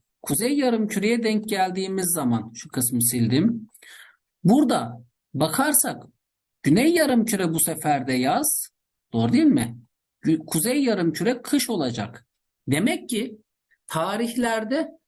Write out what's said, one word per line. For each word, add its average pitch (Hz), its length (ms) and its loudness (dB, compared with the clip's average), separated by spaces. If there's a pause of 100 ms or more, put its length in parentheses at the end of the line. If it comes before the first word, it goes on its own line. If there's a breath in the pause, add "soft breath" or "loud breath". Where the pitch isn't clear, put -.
(220)
Kuzey 254 360 -2
Yarımküre'ye 226 640 0
denk 214 260 0
geldiğimiz 190 680 -2
zaman 120 400 -2
şu - 140 -16
kısmı 123 340 -2
sildim. 139 680 0 (760 loud breath)
Burada 180 600 2 (300)
bakarsak 160 680 0 (600)
Güney 240 300 4
Yarımküre 233 600 2
bu 160 80 0
sefer 147 460 -2
de 131 60 -2
yaz, 143 560 0 (440)
doğru 117 200 0
değil 320 120 6
mi? - 340 2 (440)
Gü-, 160 240 0
Kuzey 254 360 0
Yarımküre 202 600 0
kış - 280 0
olacak. 120 560 -6 (420)
Demek 202 400 0
ki 220 300 -4 (480)
tarihlerde 226 1000 -2 (200)